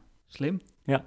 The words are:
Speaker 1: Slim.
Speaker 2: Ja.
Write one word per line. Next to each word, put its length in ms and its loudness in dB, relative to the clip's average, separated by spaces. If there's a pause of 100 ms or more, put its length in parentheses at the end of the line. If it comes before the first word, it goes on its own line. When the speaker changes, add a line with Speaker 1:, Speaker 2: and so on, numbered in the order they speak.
(300)
Speaker 1:
Slim. 320 -4 (220)
Speaker 2:
Ja. 240 2